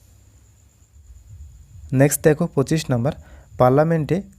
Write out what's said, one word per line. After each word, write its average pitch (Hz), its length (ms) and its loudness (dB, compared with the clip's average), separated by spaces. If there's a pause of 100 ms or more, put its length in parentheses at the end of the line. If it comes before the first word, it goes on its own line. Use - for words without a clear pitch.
(1900)
নেক্সট 139 300 2
দেখো 160 240 2
পঁচিশ 151 440 -4
নম্বর, 120 200 -2 (460)
পার্লামেন্টে 151 640 2 (180)